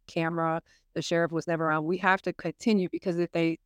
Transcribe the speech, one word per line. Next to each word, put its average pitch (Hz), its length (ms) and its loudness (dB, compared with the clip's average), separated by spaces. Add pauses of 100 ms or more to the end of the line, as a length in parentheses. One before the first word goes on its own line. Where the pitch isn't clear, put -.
camera. 165 540 -2 (320)
The 165 80 -4
sheriff 170 300 2
was 160 160 -2
never 160 240 0
on. 156 120 0
We 175 140 0
have 190 240 2
to 175 120 -4
continue, 190 580 0
because 170 260 -2
if 175 140 -2
they, 165 340 0